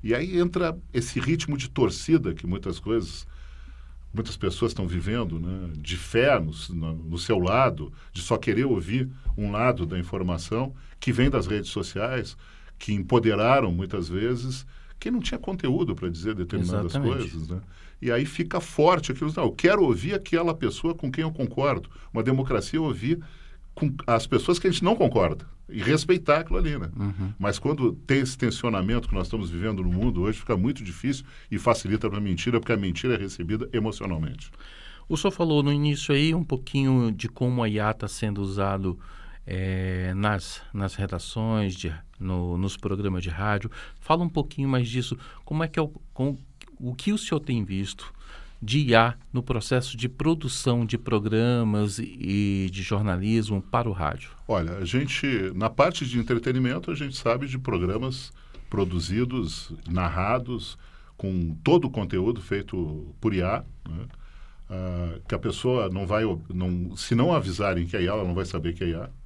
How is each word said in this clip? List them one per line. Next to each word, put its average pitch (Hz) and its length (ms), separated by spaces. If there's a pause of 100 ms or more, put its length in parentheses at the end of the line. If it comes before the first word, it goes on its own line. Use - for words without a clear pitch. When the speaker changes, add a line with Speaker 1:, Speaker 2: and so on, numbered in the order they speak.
Speaker 1:
E 113 140
aí 175 220
entra 175 400 (160)
esse 123 260
ritmo 151 380
de 131 120
torcida 127 640
que - 140
muitas 92 320
coisas, 101 480 (880)
muitas - 240
pessoas 104 340
estão 95 160
vivendo, 87 500
né? 90 380
De 76 220
fé 120 420
no, 80 140 (160)
no, 80 240
no 80 240
seu 101 200
lado, 90 540 (220)
de 90 80
só 110 160
querer 110 260
ouvir 120 460 (280)
um 104 140
lado 104 340
da 90 140
informação, 92 760 (240)
que - 140
vem 127 180
das 104 160
redes 98 260
sociais, 120 680 (420)
que - 140
empoderaram, 110 760
muitas 90 360
vezes, 123 580 (340)
quem 220 120
não 247 80
tinha - 180
conteúdo 160 560
para 90 160
dizer 85 240
determinadas 87 640
Speaker 2:
Exatamente. 113 340
Speaker 1:
coisas, 80 200
né? 85 100 (420)
E 120 100
aí 123 140
fica 165 360
forte 160 500
aquilo, 151 240
"Não, - 80
eu 117 80
quero 190 320
ouvir 127 300
aquela 170 400
pessoa 160 420
com 135 160
quem 156 120
eu 160 80
concordo." 131 580 (240)
Uma 113 100
democracia 131 560
é - 20
ouvir 139 380 (560)
com 151 180 (140)
as 117 180
pessoas 170 320
que 190 100
a 180 40
gente 165 120
não 202 120
concorda 107 500 (240)
e 101 140
respeitar 156 560
aquilo 160 180
ali, 147 220
né? 90 180
Speaker 2:
Uhum. 98 400
Speaker 1:
Mas 98 220
quando 139 340 (140)
tem 139 140
esse 131 140
tensionamento 113 720
que - 60
nós 92 140
estamos 98 240
vivendo 92 320
no 90 80
mundo 95 300
hoje, 107 180
fica 107 180
muito 113 260
difícil 120 400 (280)
e 107 80
facilita 107 500
pra 101 100
mentira, 104 400
porque 117 120
a 113 60
mentira 98 360
é 110 40
recebida 101 540
emocionalmente. 98 800 (580)
Speaker 2:
O 160 80
senhor 190 140
falou 156 320
no 143 100
início 147 440
aí 156 180
um 165 100
pouquinho 131 680
de 110 160
como 123 340
a 113 80
I 104 100
A 107 140
tá - 140
sendo 101 340
usado, 98 560 (480)
eh, 92 680
nas, 101 440 (140)
nas 95 220
redações, 101 800
de, 85 180 (260)
no, 90 380
nos 95 200
programas 98 440
de 90 80
rádio. 101 400 (300)
Fala 170 240
um 170 60
pouquinho 143 380
mais 127 220
disso. 123 260 (300)
Como 156 180
é 160 40
que 151 100
é 165 60
o, 147 60 (240)
com, 135 220 (440)
o 123 160
que 202 180
o 214 40
senhor 156 240
tem 117 220
visto 98 480 (480)
de 113 200
I 120 160
A 117 200 (160)
no 123 120
processo 123 520
de 120 140
produção 135 760
de 113 140
programas 110 1040
e 101 720
de 95 100
jornalismo 101 800
para 120 260
o 107 40
rádio? 87 400 (160)
Speaker 1:
Olha, 87 300
a 95 80
gente, 139 420 (260)
na 104 160
parte 151 380
de 120 100
entretenimento, 127 720
a 165 60
gente 143 200
sabe 127 300
de 127 140
programas 113 760 (340)
produzidos, 95 1040 (160)
narrados, 95 880 (400)
com 180 480
todo 151 220
o - 60
conteúdo 101 500
feito 78 800
por 110 100
I 92 120
A, 101 200 (240)
né? 80 180 (640)
Ah, 90 580
que - 80
a 92 40
pessoa 120 480
não 92 200
vai, 107 160 (280)
não, 90 460
se - 160
não 139 200
avisarem 92 520
que 85 100
é 98 60
I 90 80
A, 101 40
ela 107 100
não 87 100
vai 92 120
saber 85 280
que 90 100
é 87 60
I 82 60
A. - 140 (160)